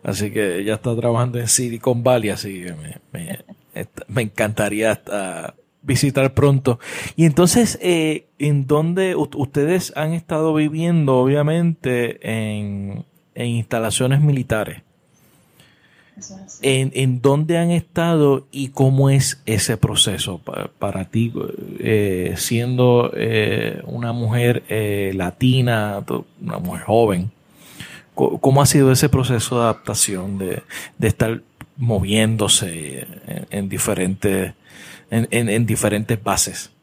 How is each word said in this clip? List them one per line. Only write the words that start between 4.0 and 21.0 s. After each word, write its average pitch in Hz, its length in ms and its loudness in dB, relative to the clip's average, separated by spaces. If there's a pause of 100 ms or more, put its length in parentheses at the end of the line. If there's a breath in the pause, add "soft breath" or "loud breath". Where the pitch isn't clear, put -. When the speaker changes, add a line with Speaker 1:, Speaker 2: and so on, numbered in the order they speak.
Speaker 1:
me 113 140 -2
encantaría 107 680 -2
hasta 92 640 -8 (280)
visitar 135 520 2
pronto. 135 440 4 (380 loud breath)
Y 165 80 4
entonces, 175 560 4
eh, 160 460 0 (120)
¿en 143 280 0
dónde 170 500 0
u-, 147 200 0
ustedes 147 600 -2
han 156 160 -2
estado 160 420 -2
viviendo, 156 640 2
obviamente, 147 1040 0
en, 104 840 -6 (300)
en 120 120 -6
instalaciones 117 760 0
militares? 127 600 0 (1300 soft breath)
Speaker 2:
Eso - 200 -18
es - 60 -20
así. - 160 -20 (100)
Speaker 1:
¿En, 135 260 2
en 127 280 0
dónde 156 360 4
han 170 120 2
estado 165 800 2
y 139 180 -6
cómo 135 420 4
es 135 360 2
ese 110 300 0
proceso 98 640 0
pa-, - 300 -10 (100)
para 98 280 -4